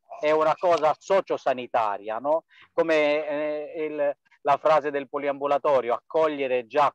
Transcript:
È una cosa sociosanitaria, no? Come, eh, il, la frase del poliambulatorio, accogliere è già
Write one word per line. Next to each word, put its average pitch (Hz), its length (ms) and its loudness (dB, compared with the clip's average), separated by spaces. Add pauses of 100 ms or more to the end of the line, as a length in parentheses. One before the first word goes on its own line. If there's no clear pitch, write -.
(200)
È 151 100 0
una 156 260 2
cosa 156 420 2
sociosanitaria, 120 1200 -2
no? 151 260 -2 (280)
Come, 151 540 2
eh, 151 580 -6
il, 147 320 -2 (260)
la 143 160 2
frase 151 320 2
del 139 180 -4
poliambulatorio, 139 840 0
accogliere 139 640 -2
è 113 60 -8
già 139 280 0